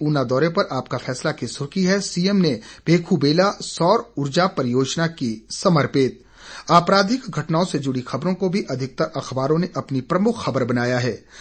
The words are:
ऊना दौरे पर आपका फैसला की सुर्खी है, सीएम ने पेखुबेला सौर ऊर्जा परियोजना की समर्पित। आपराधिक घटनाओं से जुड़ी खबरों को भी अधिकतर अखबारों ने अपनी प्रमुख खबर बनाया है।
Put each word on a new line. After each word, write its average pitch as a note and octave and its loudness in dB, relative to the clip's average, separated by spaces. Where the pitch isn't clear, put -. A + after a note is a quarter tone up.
ऊना D3+ 0
दौरे C3 2
पर F#3 0
आपका C3 -4
फैसला C3+ -6
की C#3 -8
सुर्खी C#3 -4
है, F#3+ 2
सीएम F#3+ 0
ने D#3 2
पेखुबेला E3+ 4
सौर - 0
ऊर्जा C#3+ 2
परियोजना C3+ 0
की B2 -6
समर्पित। C#3 2
आपराधिक G3 4
घटनाओं D#3+ 0
से F3 -4
जुड़ी C3 -4
खबरों C#3+ -4
को F#3 -2
भी - -2
अधिकतर C3 -4
अखबारों C3+ -2
ने F3 0
अपनी C3+ -4
प्रमुख G3+ 0
खबर B2+ 0
बनाया B2 0
है। A#2+ -4